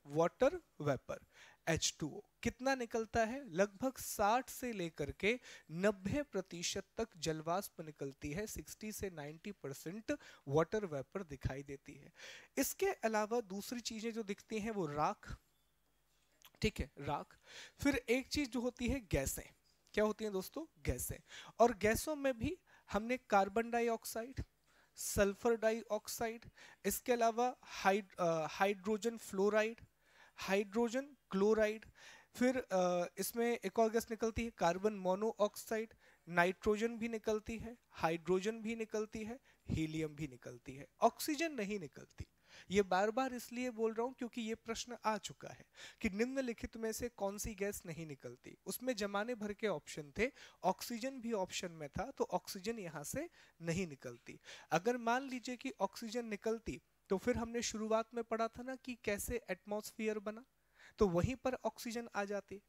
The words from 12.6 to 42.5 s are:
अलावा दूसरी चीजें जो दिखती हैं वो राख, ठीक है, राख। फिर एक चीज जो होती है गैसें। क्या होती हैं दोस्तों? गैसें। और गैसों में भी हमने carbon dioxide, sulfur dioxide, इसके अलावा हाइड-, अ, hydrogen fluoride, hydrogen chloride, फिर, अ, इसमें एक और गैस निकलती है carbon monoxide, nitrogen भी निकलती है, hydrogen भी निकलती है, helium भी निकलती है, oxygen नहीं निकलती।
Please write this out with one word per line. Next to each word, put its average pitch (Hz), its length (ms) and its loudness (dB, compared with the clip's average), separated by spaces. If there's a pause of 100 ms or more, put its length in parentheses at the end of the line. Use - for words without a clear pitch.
अलावा 220 540 2
दूसरी 202 400 -6
चीजें 220 320 -6
जो 226 100 -4
दिखती 208 360 -4
हैं 214 120 -2
वो 196 160 0
राख, 151 520 0 (1200)
ठीक - 180 0
है, 139 180 -6
राख। 147 400 -4 (420)
फिर 277 280 2
एक 247 200 2
चीज 285 220 -2
जो 254 100 -2
होती 240 280 -2
है 269 120 0
गैसें। 151 500 -2 (440)
क्या 214 100 4
होती 214 200 0
हैं 214 80 -2
दोस्तों? 190 500 -6
गैसें। - 360 -2 (400)
और 233 180 8
गैसों 220 400 2
में 269 220 0
भी 285 200 -4 (340)
हमने 226 240 0
carbon 202 540 2
dioxide, 233 760 -2 (520)
sulfur 208 600 2
dioxide, 220 880 -2 (400)
इसके 202 280 0
अलावा 233 520 4
हाइड-, 196 560 2
अ, 165 300 4
hydrogen 208 680 2
fluoride, 214 640 2 (560)
hydrogen 226 800 2 (140)
chloride, 214 560 4 (480)
फिर, 254 380 4
अ, 180 340 4 (120)
इसमें 233 400 0
एक 190 200 -4
और 226 120 6
गैस 220 200 0
निकलती 226 340 -2
है 233 60 -4
carbon 185 420 2
monoxide, 208 1040 0 (340)
nitrogen 208 720 2
भी 233 100 -2
निकलती 220 500 -2
है, 226 200 -12 (120)
hydrogen 180 720 0
भी 226 160 -4
निकलती 214 480 -4
है, 233 160 -10 (280)
helium 156 460 -2
भी 147 140 -6
निकलती 127 460 -14
है, 139 120 -14 (140)
oxygen 311 520 2
नहीं 208 280 -4
निकलती। - 460 -12 (440)